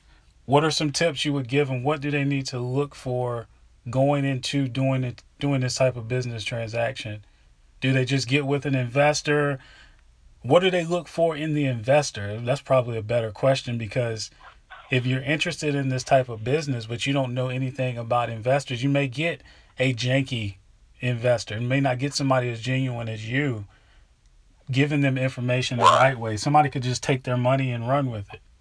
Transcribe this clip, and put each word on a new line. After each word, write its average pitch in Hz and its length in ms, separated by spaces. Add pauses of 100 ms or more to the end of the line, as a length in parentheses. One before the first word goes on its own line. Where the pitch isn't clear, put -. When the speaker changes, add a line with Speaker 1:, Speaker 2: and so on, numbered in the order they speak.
(460)
Speaker 1:
what 143 160
are 156 80
some 147 220
tips 160 320
you 147 80
would 135 160
give 139 180
them? 127 160
What 147 180
do 143 100
they 143 140
need 139 220
to 127 140
look 135 340
for 123 540 (420)
going 139 340
into 135 440
doing 131 340
it, 123 220 (160)
doing 139 220
this 127 120
type 127 220
of 113 100
business 120 380
transaction? 113 800 (560)
Do 131 120
they 131 120
just 120 240
get 139 180
with 139 180
an 139 120
investor? 143 840 (840)
What 147 180
do 185 100
they 175 140
look 170 240
for 165 280
in 156 180
the 147 100
investor? 117 760
That's 127 200
probably 120 360
a 110 60
better 113 300
question, 131 440
because 113 540 (580)
if 127 160
you're 131 180
interested 151 520
in 139 140
this 131 160
type 131 240
of 110 160
business, 131 420
but 117 200
you 139 60
don't 131 220
know 127 140
anything 127 500
about 120 320
investors, 123 540
you 143 40
may 139 200
get 147 340 (380)
a 131 140
janky 123 640 (440)
investor. 117 580
You 120 80
may 135 140
not 127 180
get 139 160
somebody 131 360
as 113 100
genuine 123 480
as 110 200
you, 123 380 (1040)
giving 143 300
them 135 160
information 127 640
the 117 60
Speaker 2:
Right. 135 280
Speaker 1:
right 123 60
way. 110 180
Somebody 147 320
could 131 140
just 123 200
take 131 220
their 127 120
money 131 340
and 117 180
run 135 220
with 104 240
it. - 60 (200)